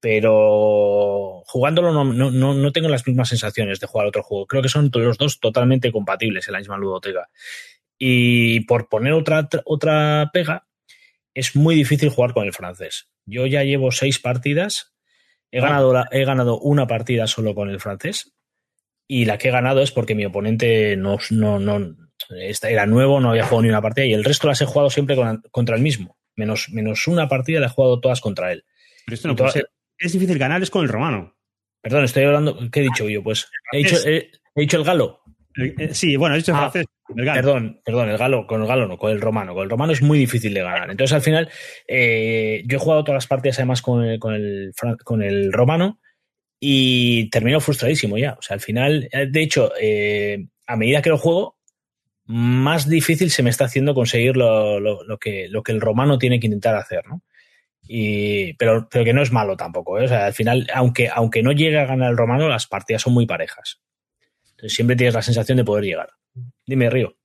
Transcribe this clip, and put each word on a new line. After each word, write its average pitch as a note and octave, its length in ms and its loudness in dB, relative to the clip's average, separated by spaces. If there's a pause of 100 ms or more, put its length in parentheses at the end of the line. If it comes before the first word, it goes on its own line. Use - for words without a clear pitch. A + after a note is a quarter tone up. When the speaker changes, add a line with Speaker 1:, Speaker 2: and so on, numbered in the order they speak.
Speaker 1:
pero G#2 1400 2
jugándolo D#3+ 460 0
no, D3 120 2
no, C3 260 0
no, C3 240 2
no C#3 180 0
tengo D#3+ 160 -2
las C3 180 -2
mismas B2+ 220 0
sensaciones G#2+ 520 -4
de G2+ 60 -10
jugar G#2 200 -2
otro G#2 160 -2
juego. G2 240 -6
Creo C3+ 160 0
que C3 80 0
son D3 240 2
los A#2 240 2
dos C#3+ 220 -2
totalmente B2 520 2
compatibles G2 560 -4
en G2+ 40 -8
la F#2+ 60 -6
misma G2+ 200 -10
ludoteca. F#2+ 500 -6 (720)
Y A#2+ 600 4
por A#2 280 0
poner B2 240 0
otra, D#3 340 0 (200)
otra D3+ 680 0
pega, D#3+ 340 -2 (680)
es C3 200 -6
muy D#3 200 4
difícil D3 340 2
jugar A#2+ 240 2
con A2 140 0
el F#2+ 80 -8
francés. F2+ 560 -12 (160)
Yo B2 200 -4
ya C#3 160 0
llevo C#3 300 0
seis C3+ 260 0
partidas, C#3+ 760 -4 (560)
he B2 80 -4
Speaker 2:
Ah. B2 60 0
Speaker 1:
ganado C#3 280 4
la, B2+ 180 2
he C3+ 140 0
ganado B2+ 360 0
una C#3+ 260 2
partida A2+ 400 -2
solo G#2+ 280 -4
con G2+ 140 -6
el G2 100 -8
francés, G#2 540 -10 (720)
y B2 200 0
la G#2 100 0
que C3 120 -2
he B2+ 40 2
ganado C3 300 2
es C#3 80 0
porque A2+ 240 -2
mi G#2 100 -2
oponente G#2+ 720 0
no, G2 220 -2 (120)
no, G#2+ 280 2
no, G2+ 360 -2 (440)
esta G2+ 320 -6
era G#2 160 2
nuevo, C3+ 340 4
no B2 100 4
había A2+ 140 2
jugado A2+ 200 2
ni A2+ 40 4
una G#2+ 140 2
partida, A#2 240 0
y A2+ 80 2
el G#2+ 100 0
resto - 240 2
las C#3 140 2
he C#3 40 0
jugado C#3+ 220 2
siempre C#3 260 0
con, A2+ 360 0
contra A#2+ 260 0
el A#2+ 60 2
mismo. A#2 340 -2 (200)
Menos, G#2+ 340 -4
menos G#2+ 360 -4
una E3 220 0
partida C#3 320 0
la C3 60 0
he A#2+ 40 -2
jugado B2+ 300 2
todas B2+ 220 0
contra F2+ 280 -4
él. E2+ 140 -8 (400)
Speaker 2:
Pero A2+ 100 -10
esto C#3 140 -6
no C#3 60 0
Speaker 1:
Y - 20 -6
toda- C3 140 2
Speaker 2:
puede C#3+ 140 0
ser. - 60 -14 (320)
Es F3 120 -4
difícil F3+ 240 0
ganar, D3 240 0
es - 80 -6
con G#3+ 120 0
el F#3 60 0
romano. A2 480 -4 (460)
Speaker 1:
Perdón, C3+ 220 0
estoy C3 200 2
hablando, D3 340 2 (140)
¿qué D3 80 0
he C#3+ 40 2
dicho A#2 220 -2
yo? G#2 160 -4
Pues A2 280 -6 (200)
he C#3+ 80 -2
dicho, E3+ 180 2
Speaker 2:
Es E3+ 100 0
Speaker 1:
he, D#3 100 2 (380)
he D3 80 -2
dicho D3+ 160 0
el D#3 60 0
galo. D#3 360 0 (420)
Speaker 2:
Eh, D#3 140 -4
eh, D#3 180 -6
sí, D3+ 220 0
bueno, D3 200 2
he - 20 2
dicho E3 160 0
Speaker 1:
Ah, C#3+ 160 0
Speaker 2:
francés, F3 160 -4 (280)
el A#2 80 -4
galo. C#3+ 200 0
Speaker 1:
perdón, B2 420 0
perdón, A#2 240 0
el G#2+ 80 -2
galo, A#2+ 300 0
con A2 160 -2
el G#2+ 40 -2
galo B2 220 0
no, F2+ 80 -10
con G#2+ 160 -2
el G#2 80 -2
romano. G#2+ 320 -2
Con F#2+ 120 -6
el G2 40 -8
romano C3+ 240 0
es C3+ 80 0
muy D3 180 4
difícil A2+ 360 0
de F#2+ 80 -2
ganar. F2+ 280 -6
Entonces, B2+ 240 0
al D3 60 2
final, D#3 300 0 (360)
eh, A2+ 800 0
yo C3 120 -2
he - 20 -2
jugado D3+ 240 2
todas C#3+ 120 0
las C3 100 -4
partidas C3 320 -2
además B2+ 240 0
con A#2+ 200 0
el, A2+ 160 -2
con A2 140 -4
el G2+ 420 -6
fran-, A#2 300 -4
con A2 180 -2
el G2 300 0
romano E3 480 2 (580)
y B2 680 2
termino B2 320 0
frustradísimo C3+ 560 -2
ya. C3 220 -2
O - 40 -18
sea, - 120 -8
al G#2 60 -8
final, B2+ 520 0
eh, C#3 180 -2
de D#3 120 2
hecho, D3+ 360 2
eh, G#2 680 -2 (200)
a A#2+ 100 -6
medida B2+ 260 2
que E3+ 80 2
lo D3+ 80 2
juego, E3+ 400 -2 (640)
más C3 640 0
difícil D#3+ 420 2
se - 120 0
me A#2+ 80 4
está B2+ 160 0
haciendo C#3 280 0
conseguir A#2+ 400 2
lo, A2 460 2
lo, G#2 240 -4
lo G#2+ 140 -12
que, G2 320 -8
lo G#2 120 -6
que A#2 100 -4
el G#2+ 100 0
romano B2+ 340 2
tiene B2 240 0
que A#2+ 60 -2
intentar G#2+ 280 0
hacer, F#2 320 -6
¿no? F3 160 -12 (720)
Y, G#2 600 -2
pero, A2+ 360 0
pero A#2+ 160 0
que A#2 80 2
no C3 80 4
es C3 120 0
malo G#2 240 0
tampoco, F2 420 -6
¿eh? B2 60 0
O C3 40 0
sea, A2 180 0
al G#2 60 -2
final, A#2+ 400 -2
aunque, B2 400 2
aunque A#2 300 0
no C3 80 2
llegue D3+ 300 2
a C#3 60 0
ganar B2+ 260 0
el A#2 40 0
romano, B2 320 0
las A#2+ 200 -4
partidas G#2+ 340 -6
son B2 120 0
muy A#2+ 120 4
parejas. - 540 -10 (720)
Entonces, - 260 -12
siempre A#2+ 180 2
tienes A#2+ 200 2
la A2+ 80 -2
sensación A#2+ 340 0
de B2 80 4
poder G#2 200 0
llegar. E2 260 -6 (540)
Dime, C3 240 0
Río. B2+ 360 -2